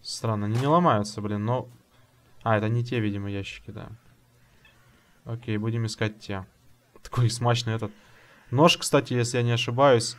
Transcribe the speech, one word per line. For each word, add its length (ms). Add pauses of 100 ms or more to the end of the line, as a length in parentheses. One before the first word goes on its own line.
(180)
Странно, 280
они 120
не 80
ломаются, 540
блин, 240
но... 240 (720)
А, 140
это 120
не 140
те, 160
видимо, 320
ящики, 400
да. 180 (1400)
Окей, 340
будем 280
искать 320
те. 260 (580)
Такой 280
смачный 440
этот. 180 (580)
Нож, 280
кстати, 340
если 240
я 80
не 80
ошибаюсь 680